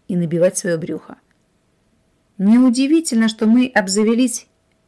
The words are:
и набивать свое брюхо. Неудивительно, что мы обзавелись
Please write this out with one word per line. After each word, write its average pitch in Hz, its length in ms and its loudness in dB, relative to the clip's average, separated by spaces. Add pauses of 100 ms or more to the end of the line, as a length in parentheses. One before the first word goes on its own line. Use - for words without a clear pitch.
и 185 80 -4
набивать 170 400 0
свое 170 220 -4
брюхо. 156 400 -12 (1200)
Неудивительно, 247 880 2
что 220 180 -4
мы 247 280 2
обзавелись 214 720 -2 (420)